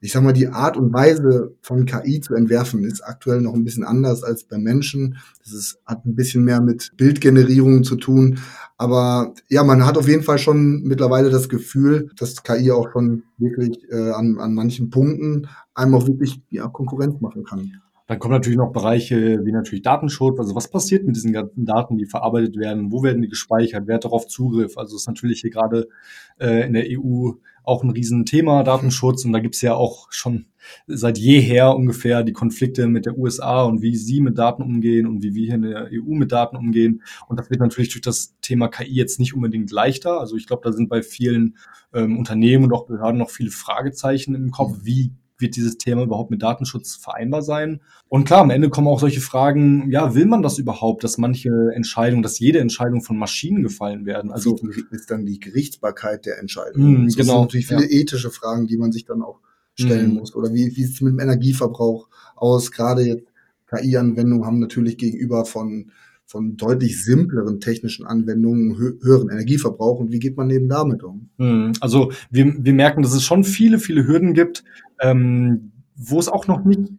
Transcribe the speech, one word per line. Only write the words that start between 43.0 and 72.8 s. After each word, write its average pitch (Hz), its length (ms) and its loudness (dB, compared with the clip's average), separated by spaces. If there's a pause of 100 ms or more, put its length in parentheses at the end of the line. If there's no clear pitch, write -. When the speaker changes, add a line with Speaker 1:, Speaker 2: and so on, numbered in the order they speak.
Speaker 2:
noch 117 140 -4
viele 107 200 -6
Fragezeichen 135 840 -6
im 131 180 -4
Kopf. 101 260 -4
Speaker 1:
Mhm. 98 80 -14
Speaker 2:
Wie 127 260 0 (280)
wird 120 160 -2
dieses 117 220 -2
Thema 120 240 -2
überhaupt 110 300 -4
mit 104 100 -4
Datenschutz 120 540 -6
vereinbar 139 480 -6
sein? 151 380 -4 (280)
Und 139 160 2
klar, 180 160 8
am 147 80 6
Ende 139 220 2
kommen 147 160 2
auch 139 120 2
solche 139 220 0
Fragen, 139 680 2
ja, 135 240 0
will 151 100 6
man 220 160 4
das 147 160 -2
überhaupt, 113 460 -4
dass 113 160 -4
manche 123 320 -2 (240)
Entscheidungen, 117 480 0
dass - 160 -6
jede 147 180 4
Entscheidung 120 460 -2
von 110 160 -4
Maschinen 160 420 -2
gefallen 101 460 -6
werden? 101 240 -8
Also 110 320 -2
Speaker 1:
Wie 110 260 -8
ist 110 220 -12
dann 107 160 -6
die 101 120 -8
Gerichtsbarkeit 107 840 -6
der 104 140 -10
Entscheidung? 135 600 2
Speaker 2:
Mhm, 120 40 4
Speaker 1:
Das 113 120 0
Speaker 2:
genau. 127 160 2
Speaker 1:
sind 127 80 4
natürlich 123 260 -2
viele 143 160 0
Speaker 2:
Ja. 143 180 2
Speaker 1:
ethische 123 300 -6
Fragen, 117 340 -6
die 113 120 -4
man 117 140 -2
sich 113 140 -6
dann 113 160 -6
auch 110 180 -14 (360)
stellen 113 380 2
Speaker 2:
Mhm. - 20 0
Speaker 1:
muss. 110 180 -8
Oder 113 220 -4
wie, 123 200 0
wie 131 80 -2
sieht's 127 180 -4
mit 135 120 2
dem 131 60 -2
Energieverbrauch 123 880 0 (280)
aus? 120 360 0
Gerade 123 320 0
jetzt 120 240 -2 (400)
K-I-Anwendungen 120 760 0
haben 113 140 -2
natürlich 117 400 -2
gegenüber 117 480 -2
von, 110 460 -10 (340)
von 110 320 -8
deutlich 123 480 -2
simpleren 117 540 0
technischen 117 480 -8
Anwendungen 113 720 0
hö-, 127 240 -4
höheren 123 260 4
Energieverbrauch. 113 720 -2
Und 113 120 -4
wie 117 80 -4
geht 131 160 -6
man 131 140 -2
eben 131 180 0
damit 139 360 -2
um? 98 340 -16
Speaker 2:
Mhm. 113 420 2
Also 131 320 2 (200)
wir, 135 260 4
wir 135 160 2
merken, 147 300 4